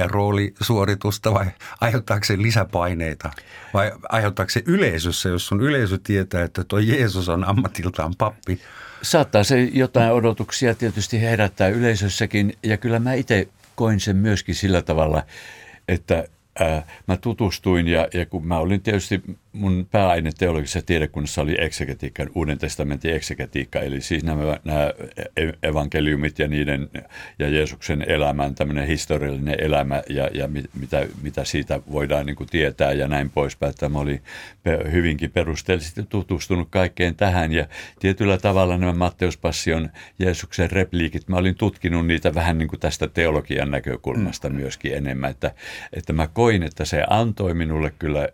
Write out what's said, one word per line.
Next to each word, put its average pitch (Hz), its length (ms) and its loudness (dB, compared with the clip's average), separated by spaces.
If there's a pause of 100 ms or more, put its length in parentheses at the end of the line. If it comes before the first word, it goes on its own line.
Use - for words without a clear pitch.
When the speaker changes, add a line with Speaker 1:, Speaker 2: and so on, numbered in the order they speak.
Speaker 1:
roolisuoritusta 101 1300 0
vai 98 120 2 (340)
aiheuttaako 110 440 0
se 101 140 0
lisäpaineita? 87 920 0 (440)
Vai 101 180 2 (160)
aiheuttaako 101 420 0
se - 160 0
yleisössä, 95 600 2
jos 87 180 0
sun 101 140 0
yleisö 120 440 2
tietää, 95 400 0
että 87 200 -4
toi 107 240 2
Jeesus 101 400 2
on 90 200 0
ammatiltaan 87 680 0
pappi? 107 420 -2 (420)
Speaker 2:
Saattaa 131 420 4
se 127 160 4 (120)
jotain 127 400 4
odotuksia 117 640 2
tietysti 110 460 -2
herättää 110 480 2
yleisössäkin, 104 840 2 (100)
ja 107 140 2
kyllä 117 220 0
mä 123 160 0
ite 120 340 2 (260)
koin 110 260 4
sen 98 160 2
myöskin 98 380 2
sillä 90 280 2
tavalla, 78 400 2 (680)
että, 85 360 0 (360)
ää, 80 260 0 (200)
mä 92 100 2
tutustuin 92 720 2
ja, 82 260 2
ja 87 120 -2
kun 80 200 -6
mä 85 120 0
olin 92 220 0
tietysti, 98 420 0 (300)
mun 92 380 0
pääaine 87 480 4
teologisessa 80 440 0
tiedekunnassa 78 600 -2
oli 76 160 0
eksegetiikka, 71 760 -4
Uuden 76 240 -2
testamentin 76 560 -4
eksegetiikka, 67 680 -6
eli 69 200 -4
siis 76 240 -4
nämä, 76 400 -2
nämä 76 280 0 (440)
e-, 80 160 0 (160)
evankeliumit 76 680 0
ja 76 100 0
niiden 71 400 -2 (500)
ja 73 100 0
Jeesuksen 76 600 0
elämän, 71 440 0
tämmönen 73 320 -2
historiallinen 73 760 -2
elämä 69 440 0
ja, 69 260 -2
ja 69 140 -4
mi-, 71 160 -6 (160)
mitä, 69 260 -2 (160)
mitä 73 220 -6
siitä 71 360 -4 (120)
voidaan 73 340 -2
niinku 73 200 -8
tietää 71 460 0
ja 69 160 0
näin 71 220 -2
poispäin, 71 400 -2
että 71 180 -4
mä 73 100 -2
olin 71 240 -4 (400)
pe-, 78 300 0
hyvinkin 82 380 2
perusteellisesti 80 800 -2
tutustunut 90 600 -2
kaikkeen 87 440 0
tähän 90 380 2
ja 80 140 0 (340)
tietyllä 98 380 2
tavalla 95 380 2
nämä 90 160 2
Matteus 87 440 0
Passion 80 540 -2 (280)
Jeesuksen 90 520 0
repliikit, 87 580 -2
mä 92 80 0
olin 92 180 2
tutkinut 85 520 0
niitä 82 280 2
vähän 82 240 0
niinku 80 180 -2
tästä 76 320 -4
teologian 73 600 0
näkökulmasta 65 800 -4
Speaker 1:
Mm. 67 80 -6
Speaker 2:
myöskin 67 380 -6
enemmän, 67 360 -4
että, 71 200 -4 (420)
että - 200 -6
mä 78 140 0
koin, 110 360 2
että 78 220 -4
se 76 260 0
antoi 104 440 0
minulle 78 440 -2
kyllä 73 360 -2